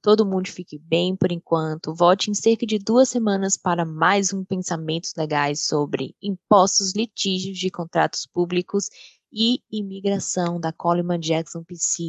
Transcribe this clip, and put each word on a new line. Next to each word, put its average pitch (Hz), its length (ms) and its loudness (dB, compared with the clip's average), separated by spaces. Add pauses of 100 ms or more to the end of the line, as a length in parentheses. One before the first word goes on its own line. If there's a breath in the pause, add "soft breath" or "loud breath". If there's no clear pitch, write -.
Todo 208 240 6
mundo 185 220 0
fique 165 300 -12
bem 170 380 0
por 180 160 2
enquanto. 160 640 -2
Volte 175 360 4
em 208 40 -2
cerca 226 320 2
de 214 120 -2
duas 226 300 4
semanas 196 480 0
para 175 300 0
mais 180 480 2
um 190 100 -4
Pensamentos 165 720 -4
Legais 147 500 0
sobre 147 560 -2
impostos, 190 720 2
litígios 196 640 -4
de 180 120 -2
contratos 165 560 -2
públicos 180 640 -2 (420 loud breath)
e 226 280 0 (120)
imigração 190 880 -2
da 160 120 -4
Coleman 175 460 0
Jackson 160 460 -4
P 175 100 -16
C - 340 -4